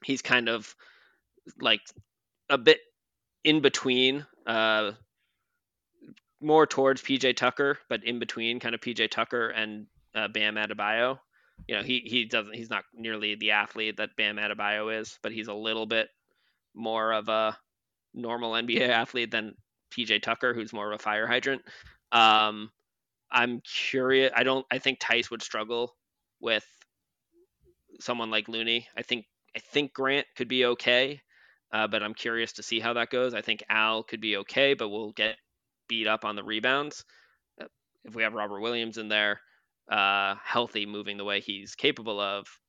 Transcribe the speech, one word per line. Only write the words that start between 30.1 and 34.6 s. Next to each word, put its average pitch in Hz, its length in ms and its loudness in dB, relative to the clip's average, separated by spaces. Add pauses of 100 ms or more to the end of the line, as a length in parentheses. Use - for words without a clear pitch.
could 120 100 -4
be 127 180 2
okay, 123 540 2 (540)
uh, 110 140 2
but 104 160 -2
I'm 107 100 -6
curious 117 400 -4
to 107 100 -14
see 113 160 -4
how 117 140 -2
that 117 160 0
goes. 127 240 0
I 104 80 -4
think 110 260 -4
Al 110 360 2
could 110 180 -10
be 107 160 -2
okay, 139 380 2